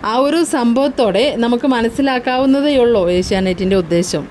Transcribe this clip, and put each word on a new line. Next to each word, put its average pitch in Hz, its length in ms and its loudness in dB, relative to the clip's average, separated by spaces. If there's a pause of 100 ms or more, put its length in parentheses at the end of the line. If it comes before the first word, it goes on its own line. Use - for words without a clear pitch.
ആ 214 120 -2
ഒരു 277 280 2
സംഭവത്തോടെ 240 760 0 (140)
നമുക്ക് 240 300 0
മനസ്സിലാക്കാവുന്നതേയുള്ളൂ 254 1400 0
ഏഷ്യാനെറ്റിൻ്റെ 185 680 0
ഉദ്ദേശം. 170 540 -2